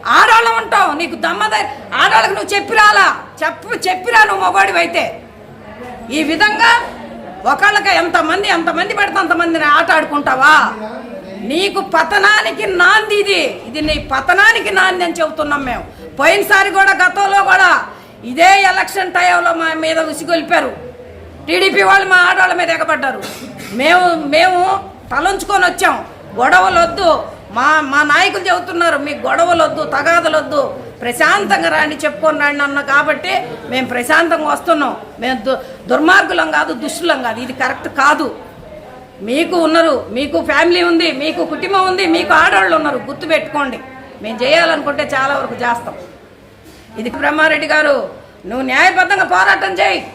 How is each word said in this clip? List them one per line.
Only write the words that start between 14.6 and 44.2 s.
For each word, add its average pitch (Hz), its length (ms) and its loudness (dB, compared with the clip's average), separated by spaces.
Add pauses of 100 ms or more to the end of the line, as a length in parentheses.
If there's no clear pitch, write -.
నాంది 370 320 0
అని 339 100 -2
చెబుతున్నాం 302 520 -2
మేము. 240 180 -6 (360)
పోయినసారి 392 500 2
కూడా, 392 240 4 (120)
గతంలో 392 380 2
కూడా 370 280 4 (520)
ఇదే 311 280 4 (200)
ఎలక్షన్ 370 400 -2
టైంలో 349 420 2
మా 320 200 -2
మీద 320 260 -2
ఉసిగొల్పారు. 311 720 -2 (760)
టీడీపీ 381 360 2
వాళ్ళు 381 240 4
మా 370 80 4
ఆడవాళ్ళ 359 380 4
మీద 339 160 -2
ఎగబడ్డారు. 285 520 -2 (520)
మేము, 339 340 2 (280)
మేము 359 260 4 (500)
తలంచుకొని 359 540 0
వచ్చాం. 339 400 0 (300)
గొడవలు 349 440 4
వద్దు, 339 320 2 (420)
మా, 294 280 2
మా 285 220 2
నాయకులు 359 440 2
చెబుతున్నారు, 339 500 0
"మీ 285 160 -6
గొడవలొద్దు, 311 680 0
తగాదలొద్దు, 302 800 0 (400)
ప్రశాంతంగా 330 680 0
రాండి, 302 260 0
చెప్పుకొని 294 440 0
రాండి" 285 240 0
అన్న 285 180 -2
కాబట్టి 302 640 0 (240)
మేము 254 180 -4
ప్రశాంతంగా 302 600 0
వస్తున్నాం. 285 480 0 (220)
మేము 240 240 -4
దు-, - 440 -6
దుర్మార్గులం 320 640 2
కాదు, 311 220 -2
దుష్టులం 294 500 -4
కాదు, 226 160 -4
ఇది 247 140 -10
కరెక్ట్ - 340 -6
కాదు. 277 480 0 (840)
మీకు 294 340 -2
ఉన్నారు, 320 560 2
మీకు 285 340 -2
ఫ్యామిలీ 339 380 2
ఉంది, 339 280 2
మీకు 311 340 -4
కుటుంబం 370 420 -2
ఉంది, 370 180 0
మీకు 330 280 0
ఆడవాళ్ళు 370 420 4
ఉన్నారు, 294 220 -2
గుర్తుపెట్టుకోండి. 285 840 -4 (420)